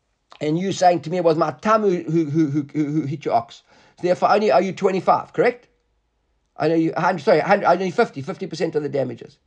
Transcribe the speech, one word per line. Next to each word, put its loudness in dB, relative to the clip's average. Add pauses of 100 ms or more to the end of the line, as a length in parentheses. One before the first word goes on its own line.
(400)
And -2
you -2
saying 2
to -10
me -2
it -2
was 4
my 0
tam 0
who, 0
who, 0
who, 0
who, -4
who, -2
who -2
hit -8
your 0
ox. -4 (360)
So -6
therefore, 2
I 4
only 2
owe 4
you 0
twenty-five, 0
correct? 0 (880)
I -2
know 2
you 0
a -2
hundred, -2
sorry, 4
a -4
hundred, 2
I 6
owe -6
you -4
fifty, -2
fifty -8
percent -6
of 0
the -6
damages. -6 (100)